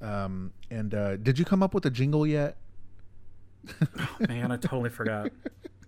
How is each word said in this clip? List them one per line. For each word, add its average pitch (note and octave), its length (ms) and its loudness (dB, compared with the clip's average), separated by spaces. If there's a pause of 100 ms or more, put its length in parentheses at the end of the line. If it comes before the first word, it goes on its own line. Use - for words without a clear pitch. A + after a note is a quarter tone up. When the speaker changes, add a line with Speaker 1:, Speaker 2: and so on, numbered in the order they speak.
Speaker 1:
Um, F#2+ 500 -4 (180)
and, G#2+ 240 -2
uh, G2+ 220 2
did B2 220 4
you E3+ 60 6
come F#3+ 180 4
up F#3+ 120 2
with G3 100 2
a B2+ 60 4
jingle C#3+ 360 4
yet? D3 300 2 (1080)
<laughs> - 80 -14 (240)
Speaker 2:
Oh, - 180 -4 (120)
man, A#2+ 240 0
I B2 40 0
totally A#2+ 340 0
forgot. A2 400 -2 (580)